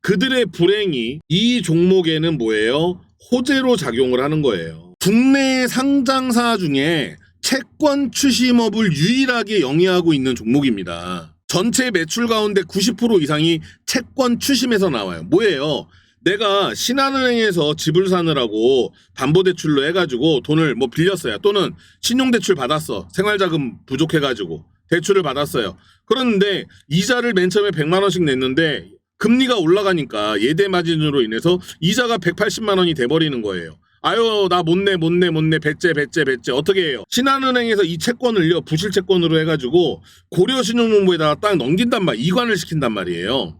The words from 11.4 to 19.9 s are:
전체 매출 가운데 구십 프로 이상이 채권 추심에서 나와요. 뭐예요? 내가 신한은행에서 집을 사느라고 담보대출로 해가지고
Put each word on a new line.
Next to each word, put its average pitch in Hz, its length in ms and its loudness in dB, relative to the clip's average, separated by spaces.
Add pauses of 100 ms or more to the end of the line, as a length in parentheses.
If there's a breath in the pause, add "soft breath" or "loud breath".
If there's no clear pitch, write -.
전체 233 460 -2
매출 175 360 -2
가운데 208 340 0
구십 196 340 -2
프로 226 240 2
이상이 156 400 0 (260 loud breath)
채권 247 540 -2
추심에서 226 500 0
나와요. 92 340 -6
뭐예요? 147 680 0 (320 soft breath)
내가 208 520 0
신한은행에서 233 1000 0
집을 160 320 0
사느라고 131 840 0 (220 soft breath)
담보대출로 160 720 2
해가지고 160 560 0